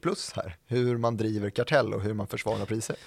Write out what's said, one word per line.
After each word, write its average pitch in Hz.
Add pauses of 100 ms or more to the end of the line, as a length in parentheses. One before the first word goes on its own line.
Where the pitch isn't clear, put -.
plus -
här. - (100)
Hur 123
man 117
driver 107
kartell 120
och 104
hur 104
man 101
försvarar 104
priser. 110 (100)